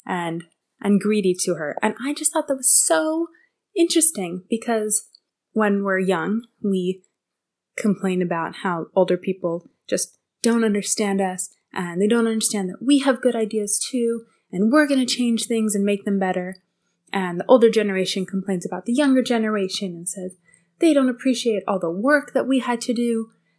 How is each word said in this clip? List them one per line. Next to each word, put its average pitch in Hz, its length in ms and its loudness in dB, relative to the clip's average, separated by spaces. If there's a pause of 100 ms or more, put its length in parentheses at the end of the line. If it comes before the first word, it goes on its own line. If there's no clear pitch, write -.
and 170 380 -6 (380)
and 202 200 4
greedy 202 400 2
to 175 140 -2
her. 151 260 -6
And 214 220 0
I 285 100 -4
just 311 200 -4
thought 311 140 -2
that 269 100 -2
was 262 140 0
so 320 560 2 (480)
interesting 214 760 0
because 226 600 -2 (420)
when 208 320 2
we're 190 160 0
young, 190 480 -2 (140)
we 190 420 -2 (760)
complain 185 440 0
about 170 360 -4
how 170 380 -4
older 180 220 2
people 175 520 -4 (180)
just - 300 -4 (240)
don't 233 220 2
understand 202 580 0
us 185 280 -4 (240)
and 175 280 -4
they 208 60 2
don't 226 200 2
understand 214 420 -2
that - 120 -12
we 269 180 4
have 262 220 0
good 240 140 2
ideas 214 440 -2
too 233 460 -2 (260)
and 208 200 2
we're 302 160 6
gonna 262 180 2
change 240 420 0
things 220 280 0
and 196 80 0
make 202 220 0
them 202 140 0
better. 185 380 -2 (540)
And 180 280 -2
the - 80 -6
older 233 220 8
generation 190 560 0
complains 190 400 -4
about 185 200 -10
the 240 80 -2
younger 262 280 4
generation 214 760 -2
and 170 120 -14
says 185 280 -8 (440)
they 320 140 6
don't 269 160 4
appreciate 240 580 0
all 196 120 0
the 170 100 -2
work 269 440 0
that 254 140 0
we 262 120 2
had 233 220 -2
to 247 120 -2
do, 226 380 -2 (280)